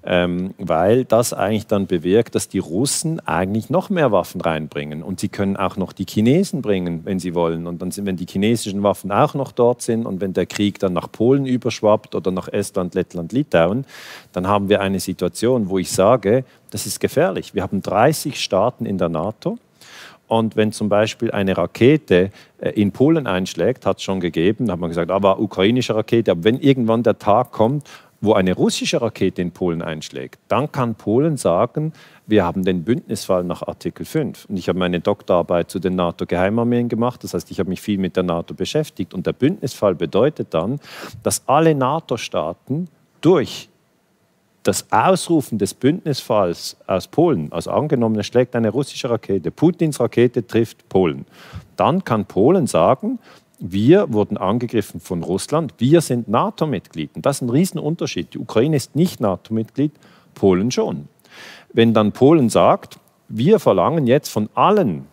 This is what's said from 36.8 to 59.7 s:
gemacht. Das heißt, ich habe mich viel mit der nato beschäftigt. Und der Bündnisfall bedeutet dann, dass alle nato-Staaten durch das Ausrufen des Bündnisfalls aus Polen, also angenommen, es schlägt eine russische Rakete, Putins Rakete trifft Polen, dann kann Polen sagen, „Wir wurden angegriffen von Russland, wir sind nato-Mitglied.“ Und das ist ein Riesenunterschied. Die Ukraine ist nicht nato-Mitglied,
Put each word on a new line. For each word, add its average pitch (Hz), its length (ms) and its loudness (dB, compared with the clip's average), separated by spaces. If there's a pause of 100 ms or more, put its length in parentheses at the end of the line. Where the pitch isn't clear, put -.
gemacht. 120 340 -4
Das 101 100 -12
heißt, 87 200 -6
ich - 80 -8
habe 90 100 -2
mich 90 100 -6
viel 104 160 -2
mit 92 200 -4
der 90 80 0
nato 85 300 -4
beschäftigt. - 600 -6
Und 90 140 -8
der 78 60 -4
Bündnisfall 135 600 0
bedeutet 101 560 0
dann, 98 300 -2 (420)
dass - 240 -4
alle 156 300 4
nato-Staaten 131 1120 -4 (320)
durch 151 480 2 (960)
das - 260 -2
Ausrufen 151 680 2
des 95 140 -2
Bündnisfalls 120 1040 -2 (120)
aus 95 180 -2
Polen, 139 460 0
also - 180 -6
angenommen, 117 480 0
es 101 80 -4
schlägt 123 300 0
eine 113 140 0
russische 131 380 -6
Rakete, 117 440 -2
Putins 160 480 0
Rakete 120 440 2
trifft - 440 -4
Polen, 78 360 0 (520)
dann 135 280 2
kann 107 220 0
Polen 143 400 4
sagen, 131 540 2 (400)
„Wir 127 520 4
wurden 104 240 0
angegriffen 113 640 -2
von 85 220 -6
Russland, 113 560 -4
wir 151 220 6
sind 120 280 -4
nato-Mitglied.“ 123 880 -4
Und - 80 -12
das 139 120 0
ist - 60 -6
ein 120 80 -4
Riesenunterschied. 156 840 -2
Die - 40 -10
Ukraine 151 380 2
ist - 180 -4
nicht 170 260 0
nato-Mitglied, 113 720 -2 (420)